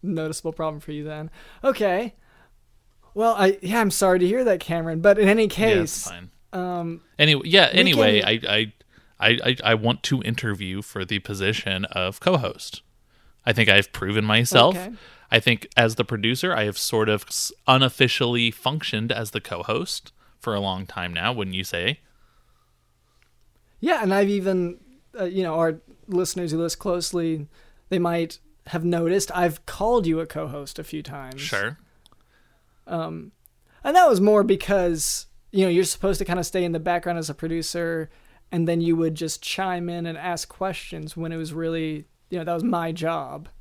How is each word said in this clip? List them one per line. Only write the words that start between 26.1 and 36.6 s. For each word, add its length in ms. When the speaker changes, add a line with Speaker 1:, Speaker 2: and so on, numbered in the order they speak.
Speaker 1:
who 80
listen 200
closely, 680
they 100
might 400
have 160
noticed 520
I've 300
called 420
you 120
a 60
co-host 540
a 40
few 200
times. 380
Speaker 2:
Sure. 360
Speaker 1:
Um, 440
and 120
that 140
was 120
more 220
because, 840
you 140
know, 40
you're 140
supposed 360
to 60
kinda 180
stay 200